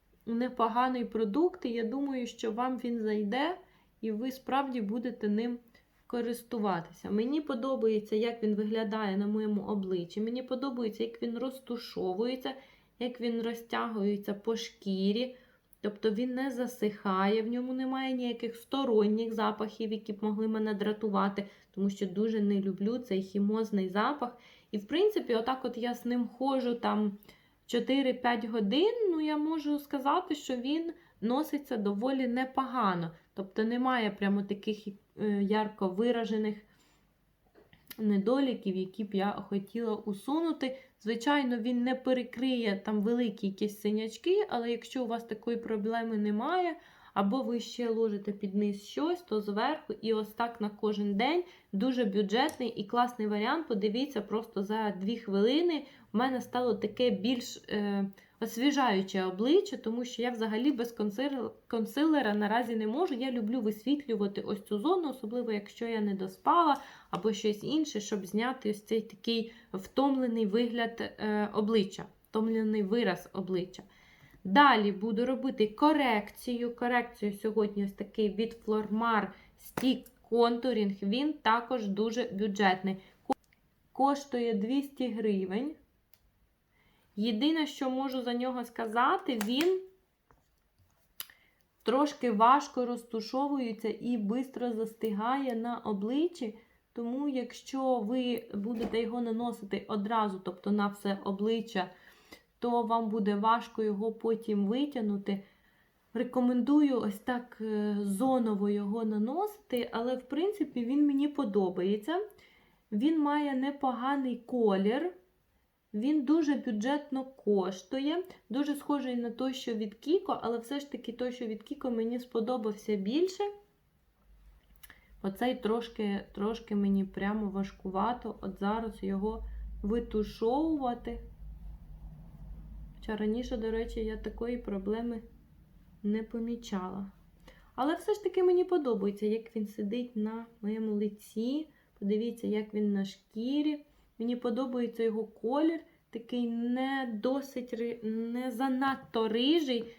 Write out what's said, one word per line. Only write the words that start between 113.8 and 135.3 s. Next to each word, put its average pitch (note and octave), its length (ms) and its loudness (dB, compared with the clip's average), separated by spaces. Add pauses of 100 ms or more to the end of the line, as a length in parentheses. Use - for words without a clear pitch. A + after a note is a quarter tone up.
колір. A#3 800 2 (800)
Він C4 320 2
дуже D4 300 4
бюджетно C4 680 -2
коштує. C4 960 0 (260)
Дуже C#4+ 260 0
схожий B3+ 400 -2
на A#3+ 160 -2
той, B3+ 220 -2
що B3 200 -4
від G#3+ 200 -4
Kiko, E4+ 480 0
але A#3 160 0
все C#4 220 -6
ж C#4+ 120 -10
таки A#3 200 -8
той, B3 200 -4
що B3 140 -8
від G#3+ 160 -6
Kiko, C#4+ 280 -6
мені A#3 300 -2
сподобався G#3+ 760 -2
більше. D4 480 0 (1800)
Оцей A#3 340 -2
трошки, G#3 760 -2
трошки G#3+ 440 -4
мені G3 280 4
прямо G3 460 -2
важкувато G3 920 -4
от F#3 180 -8
зараз G#3+ 440 -2
його G3 400 -2 (380)
витушовувати. A#3+ 1400 0 (1900)
Хоча G#3+ 120 -4
раніше, A3+ 400 -2
до A3 140 -2
речі, A#3 340 -2
я A3 120 -4
такої A#3 400 -6
проблеми A3 640 -4 (800)